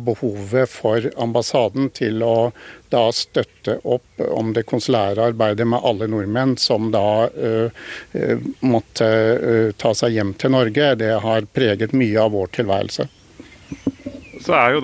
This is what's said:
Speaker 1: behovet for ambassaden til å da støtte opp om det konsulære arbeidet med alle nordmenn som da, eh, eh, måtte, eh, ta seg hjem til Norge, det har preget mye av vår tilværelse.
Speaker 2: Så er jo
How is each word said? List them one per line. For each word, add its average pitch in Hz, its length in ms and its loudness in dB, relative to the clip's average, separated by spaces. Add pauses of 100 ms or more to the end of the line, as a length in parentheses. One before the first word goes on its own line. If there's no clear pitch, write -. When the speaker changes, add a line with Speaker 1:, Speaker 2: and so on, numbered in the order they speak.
Speaker 1:
behovet 110 640 -2
for 113 340 0 (160)
ambassaden 120 720 0
til 110 300 -2
å 117 280 2 (380)
da 117 220 4
støtte - 720 -4
opp - 380 -4 (100)
om 110 240 -2
det 113 100 0
konsulære 110 560 0 (120)
arbeidet 110 340 0
med 120 160 0
alle 110 240 0
nordmenn 113 500 0
som 110 360 0
da, 107 340 2
eh, 113 420 -2 (440)
eh, 117 240 0 (260)
måtte, 117 420 0
eh, 113 680 2
ta - 180 0
seg 117 220 0
hjem 101 180 -2
til 131 220 0
Norge, 131 400 2
det 110 240 0
har 110 220 0 (120)
preget 110 400 0
mye 117 280 2
av 110 100 2
vår 98 240 -2
tilværelse. 101 520 -2 (1400)
Speaker 2:
Så 175 80 0
er 131 220 4
jo 151 80 0